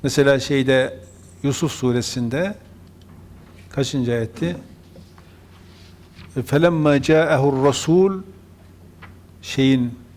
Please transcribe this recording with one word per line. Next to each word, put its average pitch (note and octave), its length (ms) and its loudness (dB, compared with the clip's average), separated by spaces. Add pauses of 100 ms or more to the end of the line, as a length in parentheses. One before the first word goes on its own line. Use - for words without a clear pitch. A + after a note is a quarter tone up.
Mesela C#3 360 2
şeyde, C3 600 0 (440)
Yusuf C#3+ 280 -2
suresinde B2+ 840 -4 (1120)
kaçıncı C3 420 -4
ayetti? A#2+ 460 -6 (1800)
فَلَمَّا D3+ 640 2
جَاءَهُ D#3 420 2
الرَّسُولُ C#3+ 800 2 (1200)
şeyin C3 580 0 (180)